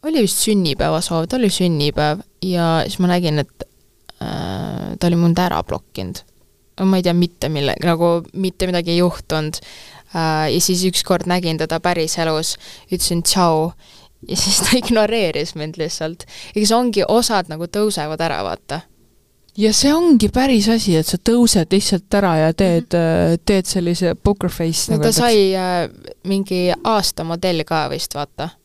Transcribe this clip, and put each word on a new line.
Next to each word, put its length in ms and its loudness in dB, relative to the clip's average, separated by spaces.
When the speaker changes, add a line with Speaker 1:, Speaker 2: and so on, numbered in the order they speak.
Speaker 1:
oli 200 0
vist 180 0
sünnipäevasoov, 840 0
ta 100 -4
oli 120 2
sünnipäev 720 0
ja 300 0
siis 200 -6
ma 120 2
nägin, 280 0
et, 280 -8
äh, 800 -8
ta 120 -2
oli 120 2
mund 180 4
ära 260 0
blokkinud. 600 -10
Ma 200 2
ei 80 -2
tea, 80 2
mitte 360 0
mille-, 300 -2
nagu 300 2
mitte 380 -4
midagi 260 -2
ei 40 2
juhtunud. 640 -2
Äh, 440 -2
ja 120 2
siis 240 0
ükskord 440 0
nägin 280 -2
teda 220 -4
päris 380 -2
elus, 380 -2
ütlesin 380 -2
tšau 480 2
ja 100 -4
siis 240 0
ta 160 2
<laughs> 40 0
ignoreeris 760 0
mind 220 -8
lihtsalt. 480 -6
Ega 100 2
see 120 4
ongi, 280 2
osad 480 0
nagu 160 -8
tõusevad 520 -4
ära, 220 -2
vaata. 380 -6
Speaker 2:
Ja 160 4
see 160 4
ongi 400 4
päris 400 2
asi, 300 2
et 100 0
sa 80 -2
tõused 560 4
lihtsalt 400 0
ära 240 4
ja 160 4
teed, 400 2
Speaker 1:
Mhm. 400 2
Speaker 2:
äh, 80 -2
teed 240 0
sellise 480 -2
poker 400 -2
face, 380 -4
Speaker 1:
No 80 2
Speaker 2:
nagu 80 2
Speaker 1:
ta 20 4
Speaker 2:
öeldakse. 100 2
Speaker 1:
sai, 360 4
äh, 580 -4
mingi 300 -2
aasta 420 -2
modell 400 -2
ka 240 -2
vist, 240 -8
vaata. 380 -8